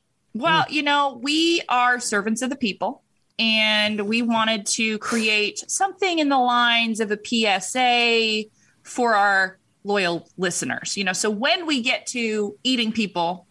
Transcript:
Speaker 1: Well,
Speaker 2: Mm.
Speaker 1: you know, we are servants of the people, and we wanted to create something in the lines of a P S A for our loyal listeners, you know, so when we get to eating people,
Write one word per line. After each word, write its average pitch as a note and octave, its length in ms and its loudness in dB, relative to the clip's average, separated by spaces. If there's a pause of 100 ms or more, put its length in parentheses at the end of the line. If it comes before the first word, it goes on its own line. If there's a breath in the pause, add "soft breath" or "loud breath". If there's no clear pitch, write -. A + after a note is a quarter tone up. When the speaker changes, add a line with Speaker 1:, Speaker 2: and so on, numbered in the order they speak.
(340)
Speaker 1:
Well, D#4 300 2
Speaker 2:
Mm. - 60 -6
Speaker 1:
you D4 120 0
know, C#4+ 400 2
we D#4+ 480 2
are B3 300 2
servants A3 420 -2
of B3+ 80 -2
the B3+ 60 -4
people, G3+ 460 -4 (360)
and G#3+ 680 2
we A3+ 140 0
wanted A3 460 0
to A3 320 -2
create G#3+ 720 -2
something F#4+ 480 -2
in D4 100 2
the C#4 100 2
lines A#3 640 2
of G#3 100 -2
a G#3 60 0
P A3+ 300 -2
S G3 300 -2
A A#3 720 2 (360 soft breath)
for A#3 320 0
our G3 440 2 (260)
loyal F#3 520 -2
listeners, E3 600 -4
you G3 60 -4
know, F#3 100 0
so G#3+ 160 -2
when D4 340 -2
we D4 160 -2
get B3 280 -4
to G#3+ 560 -4
eating A#3+ 280 0
people, F3+ 580 -4